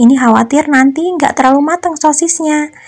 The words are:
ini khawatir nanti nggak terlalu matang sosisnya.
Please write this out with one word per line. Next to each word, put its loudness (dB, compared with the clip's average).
ini 4
khawatir 0
nanti 0
nggak -2
terlalu 2
matang -4
sosisnya. -2